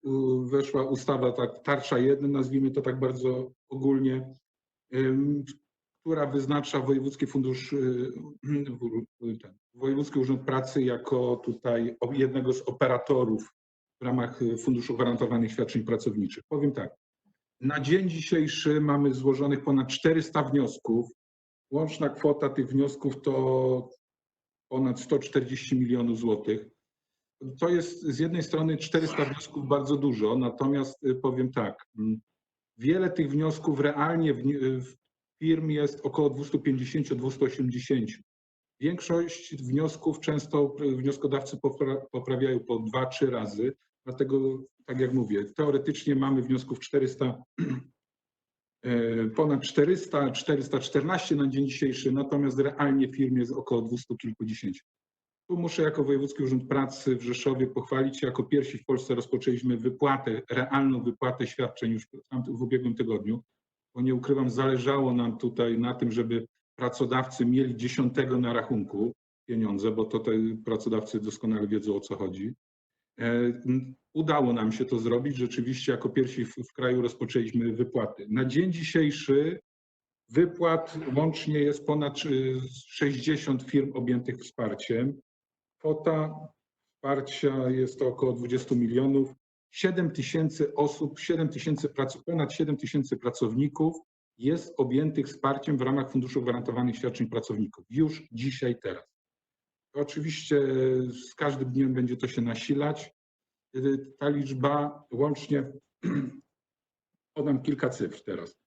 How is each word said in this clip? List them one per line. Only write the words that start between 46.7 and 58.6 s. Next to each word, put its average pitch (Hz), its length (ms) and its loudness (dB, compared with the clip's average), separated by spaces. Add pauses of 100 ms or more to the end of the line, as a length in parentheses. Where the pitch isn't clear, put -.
czterysta, 131 600 0 (160)
<clears throat> - 1200 -10
e, 117 440 0
ponad 139 360 2
czterysta, 147 680 2
czterysta 135 480 0
czternaście 156 580 0
na 143 120 4
dzień 135 200 2
dzisiejszy, 131 440 0
natomiast 139 460 0
realnie 139 540 2
firm 127 240 2
jest 120 160 0
około - 300 0
dwustu 120 340 -4
kilkudziesięciu. - 680 -6 (640)
Tu 180 80 -2
muszę 170 260 0
jako 151 220 2
Wojewódzki 139 380 0
Urząd 131 260 2
Pracy 135 480 0
w 117 60 -6
Rzeszowie 127 440 0
pochwalić 135 540 -2
się. 143 60 0
Jako 127 180 0
pierwsi 139 340 0